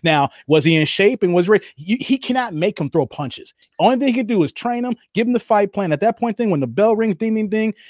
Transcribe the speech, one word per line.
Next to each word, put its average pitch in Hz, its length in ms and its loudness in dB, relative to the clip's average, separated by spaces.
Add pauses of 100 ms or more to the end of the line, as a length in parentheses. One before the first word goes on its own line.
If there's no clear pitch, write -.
Now, 151 280 2 (160)
was 151 160 4
he 165 120 4
in 156 120 2
shape 208 340 2
and 175 120 0
was 180 140 2
ready? 208 160 2 (140)
You, 185 240 -4
he 269 160 -2
cannot 247 360 -4
make 175 260 -2
him 143 100 -4
throw 151 160 0
punches. - 480 -12 (260)
Only 226 180 4
thing 277 100 0
he 247 60 2
can 247 120 -2
do 208 180 0
is 135 80 -4
train 240 320 -6
him, 247 120 -4 (180)
give 226 140 0
him 247 60 0
the 233 60 2
fight 202 320 0
plan. 185 220 -2
At - 80 -2
that 220 180 0
point, 233 180 -4
then 226 120 0
when 160 100 0
the 131 80 -2
bell 208 280 2
rings, 220 200 0
ding, 220 200 -2
ding, 214 120 -2
ding, 220 260 -2 (160)